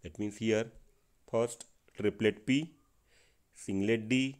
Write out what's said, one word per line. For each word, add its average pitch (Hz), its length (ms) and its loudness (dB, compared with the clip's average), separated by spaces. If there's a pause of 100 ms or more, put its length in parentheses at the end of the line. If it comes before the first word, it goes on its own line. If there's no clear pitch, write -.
That 85 160 -16
means 104 180 -6
here, 110 300 0 (640)
first 117 340 -2 (320)
triplet 104 480 2
P, 143 280 2 (800)
singlet 107 560 -2
D 131 300 0